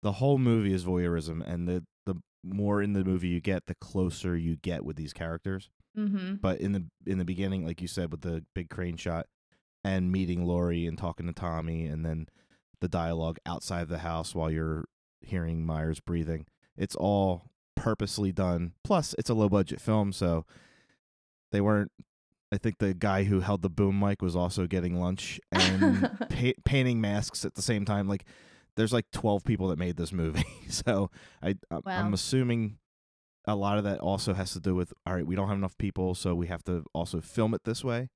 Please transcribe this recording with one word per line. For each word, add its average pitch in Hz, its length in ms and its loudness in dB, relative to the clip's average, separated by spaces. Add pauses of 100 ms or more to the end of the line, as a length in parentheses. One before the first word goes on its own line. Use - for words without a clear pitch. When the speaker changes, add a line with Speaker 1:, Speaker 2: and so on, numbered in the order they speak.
Speaker 1:
the 104 100 0
whole 135 240 4
movie 113 340 4
is 90 140 0
voyeurism, 85 600 0
and 87 220 -4
the, 90 160 -2 (220)
the 92 100 -2 (280)
more 101 380 0
in 104 120 0
the 98 100 2
movie 90 260 2
you 87 120 0
get, 95 240 0
the 87 100 -6
closer 90 600 -2
you 82 180 0
get 78 300 -4
with 78 120 -8
these 78 160 -8
characters. 85 560 -6 (280)
Speaker 2:
Mm-hmm. 196 380 -2
Speaker 1:
But 95 260 0
in 196 120 0
the, 90 120 -2 (220)
in 95 100 0
the 92 80 0
beginning, 92 400 -2
like 85 160 -4
you 90 60 -6
said, 85 240 -4
with 78 100 -8
the 82 320 -4
big 87 160 -8
crane 87 280 -4
shot 82 280 -4 (580)
and 92 280 2
meeting 90 340 2
Laurie 87 400 2
and 82 120 -4
talking 85 280 -6
to 85 80 -4
Tommy, 82 540 -4
and 80 180 -4
then 80 220 -4 (540)
the 90 60 0
dialogue 82 600 0
outside 85 420 -4
the 82 100 -4
house 82 360 -4
while 80 160 0
you're 80 340 -2 (360)
hearing 82 440 -2
Myers 80 360 0
breathing, 82 440 -2 (320)
it's - 180 -4
all 95 540 2 (260)
purposely 104 560 0
done. 87 420 0 (100)
Plus, 180 340 2
it's - 140 -4
a - 20 4
low-budget 101 480 4
film, 107 320 2
so 85 320 0 (1040)
they 101 100 2
weren't, 104 300 4 (600)
I 101 60 -2
think 110 200 0
the 98 160 2
guy 98 300 2
who 98 160 4
held 92 240 0
the 92 60 2
boom 98 300 2
mic 101 220 2
was 87 140 0
also 90 320 0
getting 90 320 0
lunch 90 400 -2 (120)
and 233 680 4
Speaker 2:
<laughs> - 100 -4
Speaker 1:
pa-, 123 240 2 (100)
painting 127 380 4
masks 104 440 -2
at - 100 -6
the - 60 -6
same 104 240 2
time. 101 220 2
Like, 101 180 -2 (500)
there's, 110 180 2
like, 117 180 2
twelve 104 340 0
people 95 240 2
that 82 100 0
made 87 180 0
this 87 140 -2
movie. 82 380 0
<laughs> - 200 -18
So 98 400 0 (320)
I, 95 140 0 (160)
I'm, 85 140 -4
I'm 185 220 -2
Speaker 2:
Wow. 101 60 2
Speaker 1:
assuming 117 640 0 (680)
a 104 80 0
lot 101 220 2
of 104 60 2
that 101 160 0
also 95 340 0
has 92 200 -2
to 92 60 -8
do 92 160 0
with, 90 180 -2 (120)
all 90 80 -4
right, 87 120 -2
we 85 100 -2
don't 98 120 0
have 101 100 0
enough 98 200 -4
people, 92 380 0
so 90 200 0
we 85 120 0
have 85 180 -6
to 87 180 -2 (100)
also 85 280 -2
film 113 320 0
it 95 100 -4
this 113 200 -4
way. 123 320 -4